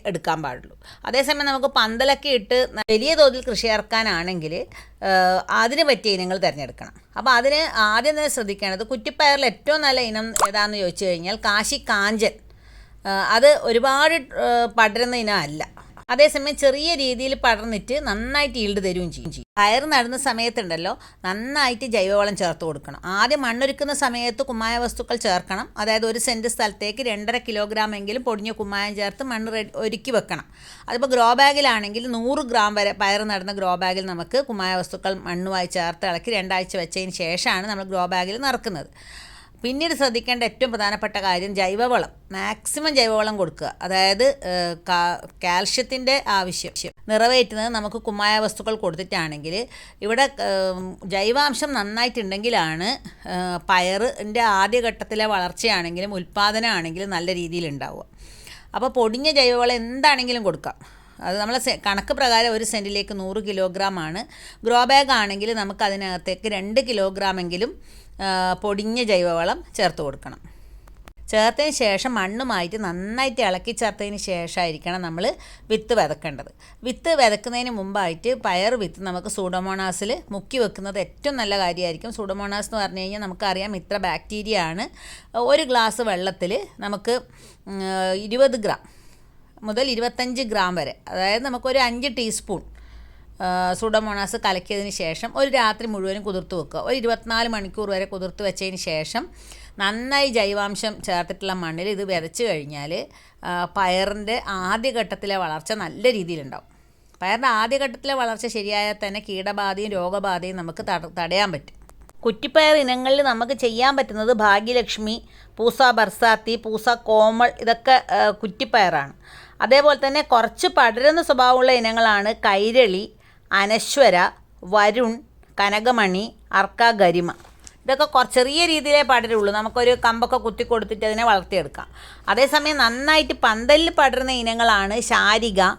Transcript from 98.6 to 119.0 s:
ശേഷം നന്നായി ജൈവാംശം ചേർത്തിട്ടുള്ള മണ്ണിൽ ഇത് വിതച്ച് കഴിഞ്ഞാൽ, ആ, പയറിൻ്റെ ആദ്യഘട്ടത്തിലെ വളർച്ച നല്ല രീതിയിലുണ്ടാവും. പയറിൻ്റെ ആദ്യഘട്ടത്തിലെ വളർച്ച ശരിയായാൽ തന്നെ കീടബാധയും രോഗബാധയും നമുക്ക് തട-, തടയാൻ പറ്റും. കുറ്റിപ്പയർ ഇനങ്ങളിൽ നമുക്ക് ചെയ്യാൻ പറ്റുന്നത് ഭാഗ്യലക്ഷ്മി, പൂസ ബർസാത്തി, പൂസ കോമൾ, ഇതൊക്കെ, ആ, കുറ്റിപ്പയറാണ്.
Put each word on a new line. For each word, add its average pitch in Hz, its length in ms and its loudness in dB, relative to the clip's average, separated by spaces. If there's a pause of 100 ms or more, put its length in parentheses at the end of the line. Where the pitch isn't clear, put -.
ശേഷം 175 520 -6 (500)
നന്നായി 247 500 0
ജൈവാംശം 202 720 -2
ചേർത്തിട്ടുള്ള 180 500 -4
മണ്ണിൽ 175 360 -6
ഇത് 202 160 -4
വിതച്ച് 180 400 -4
കഴിഞ്ഞാൽ, 151 640 -6 (380)
ആ, 175 320 -4
പയറിൻ്റെ 202 720 0
ആദ്യഘട്ടത്തിലെ 202 920 -2
വളർച്ച 160 360 -4
നല്ല 208 400 0
രീതിയിലുണ്ടാവും. 165 520 -8 (580)
പയറിൻ്റെ 233 260 0
ആദ്യഘട്ടത്തിലെ 254 680 0
വളർച്ച 233 320 -2
ശരിയായാൽ 208 480 -2 (120)
തന്നെ 202 140 -6
കീടബാധയും 202 680 -4
രോഗബാധയും 185 680 -4
നമുക്ക് 165 320 -10
തട-, 170 300 -4
തടയാൻ 180 340 0
പറ്റും. - 240 -12 (440)
കുറ്റിപ്പയർ 302 560 4
ഇനങ്ങളിൽ 262 460 2
നമുക്ക് 240 300 0
ചെയ്യാൻ 254 440 2
പറ്റുന്നത് 226 360 0
ഭാഗ്യലക്ഷ്മി, 214 920 2 (340)
പൂസ 233 340 2
ബർസാത്തി, 226 680 2
പൂസ 220 320 -2
കോമൾ, 226 640 4 (100)
ഇതൊക്കെ, 233 420 4 (120)
ആ, 214 160 4
കുറ്റിപ്പയറാണ്. 185 800 0 (480)